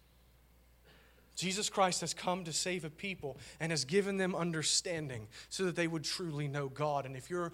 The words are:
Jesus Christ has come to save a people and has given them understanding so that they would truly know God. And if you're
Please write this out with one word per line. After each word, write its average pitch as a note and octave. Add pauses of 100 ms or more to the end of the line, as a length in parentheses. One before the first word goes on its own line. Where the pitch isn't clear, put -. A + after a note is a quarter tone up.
(1400)
Jesus F#3+
Christ F#3
has D#3+
come F#3
to D#3+
save F3+
a D#3
people F3+ (240)
and D#3+
has D3
given G3
them F#3+
understanding D#3 (200)
so -
that F3
they E3+
would E3
truly D3+
know C#3
God. C#3+
And C3+
if C3
you're F3